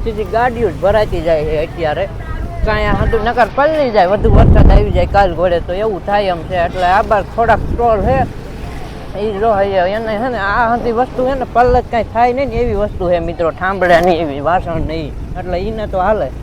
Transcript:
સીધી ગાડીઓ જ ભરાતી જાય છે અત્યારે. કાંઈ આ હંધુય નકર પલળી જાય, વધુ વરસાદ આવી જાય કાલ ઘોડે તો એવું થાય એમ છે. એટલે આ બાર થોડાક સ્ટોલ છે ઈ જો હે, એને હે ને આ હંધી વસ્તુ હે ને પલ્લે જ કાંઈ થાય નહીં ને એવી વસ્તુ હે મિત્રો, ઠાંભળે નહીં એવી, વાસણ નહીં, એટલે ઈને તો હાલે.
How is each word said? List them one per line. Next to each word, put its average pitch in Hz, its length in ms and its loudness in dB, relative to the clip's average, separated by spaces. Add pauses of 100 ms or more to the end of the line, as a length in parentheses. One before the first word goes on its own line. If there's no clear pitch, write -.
સીધી 214 320 -4
ગાડીઓ 233 340 0
જ 147 120 -6
ભરાતી 202 460 0
જાય 156 180 2
છે 156 200 -2
અત્યારે. 165 440 -4 (560)
કાંઈ 214 240 0
આ 208 100 2
હંધુય 220 320 2
નકર 240 240 2
પલળી 294 400 2
જાય, 185 160 4
વધુ 208 240 2
વરસાદ - 360 8
આવી 202 260 4
જાય 175 180 0
કાલ 202 240 4
ઘોડે 175 280 2
તો 180 60 -4
એવું 202 320 -2
થાય 202 300 0
એમ 165 140 -8
છે. 185 60 -4 (100)
એટલે 180 220 -2
આ 196 220 4
બાર 208 140 2 (100)
થોડાક 226 260 2 (120)
સ્ટોલ 226 360 2
છે 262 100 2 (1040)
ઈ 220 180 -2
જો 226 120 2
હે, 196 280 2 (140)
એને 220 260 -4
હે 262 80 -2
ને 233 100 -4
આ 214 320 0
હંધી 240 280 -2
વસ્તુ 254 280 -2
હે 269 140 -2
ને 226 140 -6
પલ્લે 247 260 4
જ - 100 -8
કાંઈ 220 220 -2
થાય 247 240 2
નહીં 269 120 -2
ને 226 120 -4
એવી 226 220 -2
વસ્તુ 190 280 -2
હે 175 80 2
મિત્રો, 165 320 -2
ઠાંભળે 180 540 2
નહીં 170 180 2
એવી, 143 240 -6
વાસણ 165 400 -2
નહીં, 156 240 -6 (280)
એટલે 180 200 -4
ઈને 214 320 -6
તો 190 140 -2
હાલે. 190 260 0 (120)